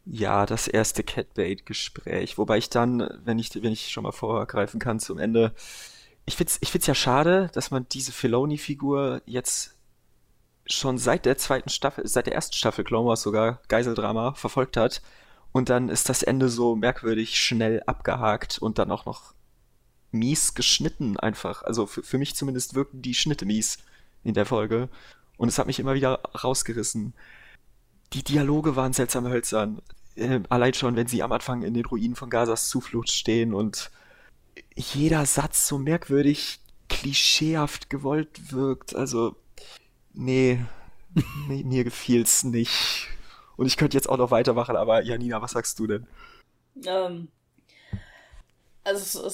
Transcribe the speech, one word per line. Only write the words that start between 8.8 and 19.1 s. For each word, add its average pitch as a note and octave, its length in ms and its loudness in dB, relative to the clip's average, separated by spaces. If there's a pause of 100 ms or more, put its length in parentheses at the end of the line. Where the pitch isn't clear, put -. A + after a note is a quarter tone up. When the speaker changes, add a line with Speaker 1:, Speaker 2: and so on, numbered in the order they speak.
Speaker 1:
jetzt - 520 -4 (880)
schon B2+ 320 -2
seit B2 280 2
der B2+ 120 4
zweiten C3+ 320 0
Staffel, - 360 -2
seit - 200 2
der - 80 -2
ersten - 200 -4
Staffel - 300 0
Clone A#2 240 2
Wars A#2 140 2
sogar, A2+ 460 0
Geiseldrama, A2+ 680 0
verfolgt - 420 -2
hat. A#2 240 2 (520)
Und B2+ 160 2
dann B2 200 4
ist - 200 0
das B2+ 140 0
Ende C3 260 4
so A#2 280 2
merkwürdig A2+ 640 0
schnell A2+ 440 2
abgehakt - 760 -2
und A2 180 -2
dann G2 140 0
auch - 120 -4
noch - 300 -12 (800)